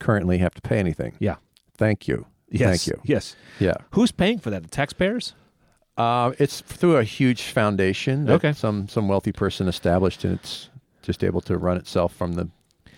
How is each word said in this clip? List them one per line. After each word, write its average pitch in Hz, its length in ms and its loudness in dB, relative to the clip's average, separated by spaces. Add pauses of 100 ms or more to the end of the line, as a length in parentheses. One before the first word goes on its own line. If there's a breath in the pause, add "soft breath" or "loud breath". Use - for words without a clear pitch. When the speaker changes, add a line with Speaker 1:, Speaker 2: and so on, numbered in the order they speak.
Speaker 1:
currently 90 380 2
have 90 160 0
to - 60 -20
pay 113 180 -2
anything. 90 420 -4
Speaker 2:
Yeah. 104 160 -2 (420)
Speaker 1:
Thank 107 300 0
you. - 180 -2 (240)
Speaker 2:
Yes. 113 180 2
Speaker 1:
Thank 87 200 0
you. - 160 -4
Speaker 2:
Yes. - 320 -2 (240 loud breath)
Speaker 1:
Yeah. 92 140 2 (180)
Speaker 2:
Who's 226 180 4
paying 196 300 0
for 110 100 -6
that? 92 140 -6
The 80 40 -20
taxpayers? 190 680 -4 (640)
Speaker 1:
Uh, 120 440 2
it's - 200 0
through - 360 2
a 120 80 4
huge 127 380 0
foundation 104 840 0
that 131 80 2
Speaker 2:
Okay. 151 200 4
Speaker 1:
some, 104 360 -4
some 107 180 -2
wealthy 98 240 0
person 95 380 -2
established, 90 560 0
and 92 160 -2
it's - 280 -14 (340)
just - 200 -6
able 90 200 0
to - 140 -2
run 90 200 0
itself 90 360 -2
from 87 200 -6
the, 87 160 -4 (500 loud breath)